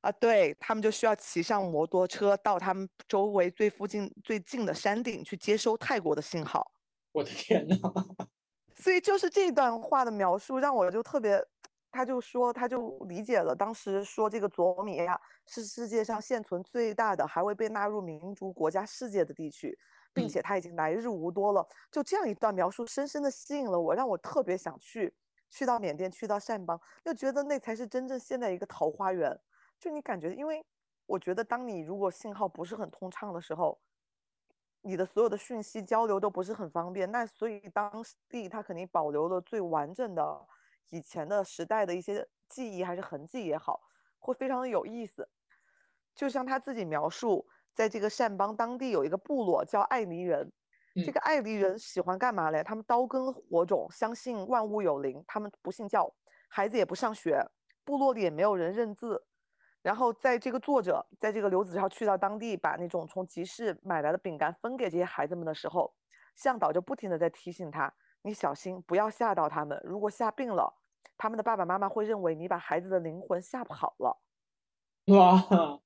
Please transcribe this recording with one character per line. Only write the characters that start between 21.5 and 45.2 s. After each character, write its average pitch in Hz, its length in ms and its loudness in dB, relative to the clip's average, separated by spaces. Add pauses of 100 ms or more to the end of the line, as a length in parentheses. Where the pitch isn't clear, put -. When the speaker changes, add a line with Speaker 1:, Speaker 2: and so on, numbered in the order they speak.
Speaker 1:
了。 190 100 4
Speaker 2:
嗯。 - 120 -8 (160)
Speaker 1:
就 294 120 -2
这 - 140 -2
样 370 120 0
一 202 60 -2
段 214 200 0
描 180 140 2
述 233 160 -6
深 277 220 -4
深 285 160 -6
地 277 80 2
吸 - 260 -8
引 277 80 -2
了 180 160 6
我， 160 140 4
让 254 120 2
我 190 120 2
特 - 240 0
别 180 120 2
想 165 240 -6
去， - 360 -4 (360)
去 - 140 -6
到 240 140 4
缅 170 180 -2
甸， 185 140 -4
去 220 160 -10
到 208 120 2
善 202 280 -6
邦， 170 120 -2 (260)
又 226 100 -4
觉 269 180 -2
得 285 120 0
那 285 140 -2
才 226 160 -6
是 233 120 -8
真 254 200 -4
正 254 120 -6
现 254 200 -6
在 233 120 -2
一 180 80 -2
个 202 80 -8
桃 - 240 -2
花 190 200 -2
源。 165 300 0 (380)
就 349 120 -8
你 302 100 -6
感 208 180 -6
觉， 160 160 -6
因 285 120 -8
为 311 180 -6 (400)
我 185 140 -2
觉 180 160 -2
得 220 100 -2
当 247 220 -4
你 202 140 -6
如 165 180 -8
果 196 120 0
信 202 240 -12
号 196 140 -2
不 165 160 -8
是 180 100 -10
很 214 160 -8
通 185 200 -12
畅 196 240 -10
的 170 60 -6
时 160 140 -8
候， 165 240 0 (1000)
你 190 160 -8
的 180 80 0
所 208 180 2
有 233 60 6
的 208 80 0
讯 220 260 -10
息 220 200 -10
交 226 240 2
流 202 120 2
都 202 120 0
不 190 120 -4
是 202 120 -6
很 196 160 -8
方 175 220 -4
便， 185 180 -4
那 233 160 -2
所 220 220 -6
以 208 120 -8 (100)
当 208 200 -2 (380)
地 226 200 -8
它 214 140 -8
肯 196 120 -10
定 175 140 -8
保 151 220 0
留 147 180 0
了 180 120 0
最 214 200 -6
完 165 320 -2
整 214 220 -6
的 147 320 -4 (440)
以 160 120 -10
前 156 260 -10
的 202 160 0
时 170 220 -8
代 214 180 0
的 180 100 -4
一 180 60 -4
些 202 260 -6 (220)
记 233 260 -10
忆 180 80 -6
还 180 120 -4
是 185 80 -8
痕 151 240 -12
迹 233 180 -8
也 156 140 -2
好， - 220 -6 (380)
会 - 140 -6
非 262 160 -4
常 254 180 -2
有 220 200 -2
意 226 180 -10
思。 - 240 -14 (840)